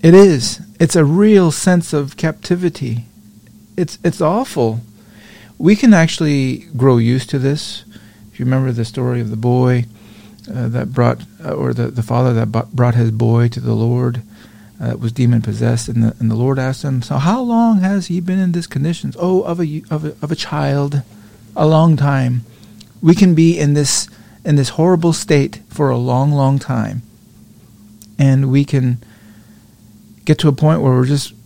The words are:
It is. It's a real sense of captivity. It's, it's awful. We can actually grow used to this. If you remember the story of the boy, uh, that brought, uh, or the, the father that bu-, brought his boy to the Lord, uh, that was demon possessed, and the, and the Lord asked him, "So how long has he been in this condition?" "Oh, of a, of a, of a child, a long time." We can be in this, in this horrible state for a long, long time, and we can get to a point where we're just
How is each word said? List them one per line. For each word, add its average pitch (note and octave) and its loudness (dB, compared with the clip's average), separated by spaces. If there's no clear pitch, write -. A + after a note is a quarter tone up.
It E3+ 6
is. F3+ 6
It's C3 0
a E3 4
real F#3 4
sense F3 0
of C#3+ -4
captivity. E3+ -4
It's, F3 -6
it's F3 -2
awful. D3+ -2
We F3+ 4
can A3+ 6
actually D3 0
grow B2+ 4
used A#2+ 0
to C#3+ -2
this. C3+ -6
If - -18
you B2 -4
remember C3 0
the A#2 -2
story B2 -4
of A2+ -6
the A2+ -6
boy, B2 2
uh, A#2+ -6
that B2 -6
brought, A#2+ 0
uh, E3 -8
or C3+ -4
the, A#2+ -4
the A#2+ -6
father A#2+ 0
that A2+ -2
bu-, A2+ -4
brought A#2+ 0
his A#2 2
boy A#2 0
to A#2+ -8
the A#2+ -4
Lord, A#2+ -2
uh, - -6
that A#2+ -6
was A#2 -6
demon A#2+ 0
possessed, A#2 -4
and A#2 -2
the, A2+ -2
and A2+ -2
the A2 -2
Lord C3 -2
asked C3 -6
him, C3+ -4
"So C#3+ -6
how F3+ 0
long A#3 2
has F#3+ -2
he F3+ -4
been F#3 -4
in F3+ 0
this E3+ -4
condition?" C#3+ -6
"Oh, F#3 0
of F3 -6
a, D#3 -6
of D#3 -6
a, D3 -8
of D3 -8
a D#3+ -2
child, C#3+ -4
a D3+ 2
long D#3+ 4
time." C3 0
We E3 6
can F#3 4
be E3 4
in D3 2
this, C#3+ -2
in D3+ 2
this C#3 2
horrible E3+ 2
state C#3+ -2
for C#3+ -2
a B2 0
long, B2+ 0
long C#3 2
time, A#2 -6
and C3+ 2
we C#3 2
can B2+ -2
get D3+ 2
to D#3+ 2
a C#3+ 4
point D#3 0
where C3 2
we're B2+ 2
just C#3+ -4